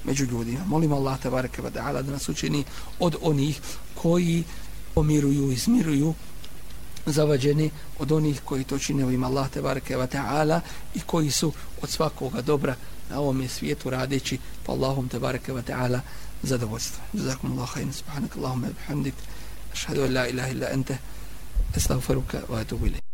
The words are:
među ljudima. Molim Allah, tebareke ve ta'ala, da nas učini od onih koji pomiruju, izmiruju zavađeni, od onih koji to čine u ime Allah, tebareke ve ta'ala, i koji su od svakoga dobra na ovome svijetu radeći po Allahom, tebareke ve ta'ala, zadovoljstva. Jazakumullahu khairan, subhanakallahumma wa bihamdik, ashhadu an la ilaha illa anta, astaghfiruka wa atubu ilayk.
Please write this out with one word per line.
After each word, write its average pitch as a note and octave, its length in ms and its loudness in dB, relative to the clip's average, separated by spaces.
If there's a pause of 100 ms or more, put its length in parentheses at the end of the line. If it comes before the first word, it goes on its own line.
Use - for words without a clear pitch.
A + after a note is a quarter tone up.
među C#3 200 0
ljudima. A#2+ 420 -2
Molim D#3 260 4
Allah, C3+ 280 0
tebareke B2+ 420 -2
ve B2 80 -4
ta'ala, C3 320 -2
da C#3 100 -4
nas - 160 -4
učini D#3 360 0 (360)
od E3+ 220 4
onih D3 380 2 (340)
koji E3+ 500 4 (500)
pomiruju, C#3+ 580 6
izmiruju D#3 640 4 (920)
zavađeni, D3+ 640 4 (280)
od D3 140 2
onih D3+ 320 4
koji C3+ 200 -2
to C#3 140 -2
čine C#3 260 2
u B2+ 60 2
ime B2+ 160 2
Allah, C3+ 240 2
tebareke C3+ 460 -2
ve B2+ 100 2
ta'ala, D3+ 540 2 (340)
i F3+ 60 -2
koji D#3 300 2
su D3+ 220 2 (300)
od D3+ 80 -6
svakoga C#3 520 -2
dobra C#3+ 320 2 (360)
na C3+ 100 -2
ovome C3 280 0
svijetu C#3+ 420 -2
radeći C3 480 0 (280)
po C3 60 0
Allahom, C3 360 0
tebareke B2+ 440 -2
ve B2+ 100 -4
ta'ala, B2+ 380 0 (420)
zadovoljstva. A#2+ 680 -2
Jazakumullahu C3 600 -2
khairan, C3+ 200 -4
subhanakallahumma C#3 720 -4
wa - 60 -2
bihamdik, C#3 420 -4 (580)
ashhadu - 320 0
an C3 100 2
la B2 140 2
ilaha B2+ 200 -2
illa B2+ 240 -2
anta, C3+ 240 0 (800)
astaghfiruka C3+ 640 2 (100)
wa A2+ 120 -2
atubu A2+ 260 0
ilayk. - 280 2